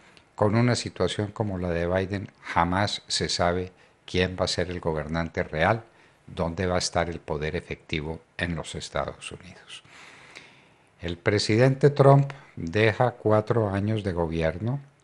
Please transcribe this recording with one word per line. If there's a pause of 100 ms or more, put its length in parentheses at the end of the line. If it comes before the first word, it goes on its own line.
(340)
Con
una
situación
como
la
de
Biden, (120)
jamás
se
sabe (320)
quién
va
a
ser
el
gobernante
real, (420)
dónde
va
a
estar
el
poder
efectivo (160)
en
los
Estados
Unidos. (1200)
El
presidente
Trump (240)
deja
cuatro
años
de
gobierno (240)